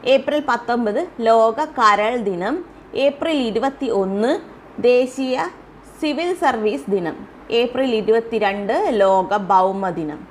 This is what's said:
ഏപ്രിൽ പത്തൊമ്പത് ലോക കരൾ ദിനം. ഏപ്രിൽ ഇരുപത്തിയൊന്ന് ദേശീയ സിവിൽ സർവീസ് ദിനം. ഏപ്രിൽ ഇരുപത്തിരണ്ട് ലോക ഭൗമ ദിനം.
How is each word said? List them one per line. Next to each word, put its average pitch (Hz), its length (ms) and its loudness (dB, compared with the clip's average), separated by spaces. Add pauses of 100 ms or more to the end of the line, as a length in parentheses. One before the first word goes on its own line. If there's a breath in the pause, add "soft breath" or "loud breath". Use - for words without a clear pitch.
ഏപ്രിൽ 277 440 2
പത്തൊമ്പത് 240 600 -2 (120)
ലോക 226 440 4 (140)
കരൾ 214 380 4
ദിനം. 208 480 -4 (300 loud breath)
ഏപ്രിൽ 285 440 0 (120)
ഇരുപത്തിയൊന്ന് 214 880 -2 (440)
ദേശീയ 254 680 2 (520)
സിവിൽ 311 340 -2
സർവീസ് 240 560 -2
ദിനം. 180 260 -2 (340)
ഏപ്രിൽ 240 440 0
ഇരുപത്തിരണ്ട് 220 960 0
ലോക 190 460 2
ഭൗമ 190 540 2
ദിനം. 156 300 -6 (100)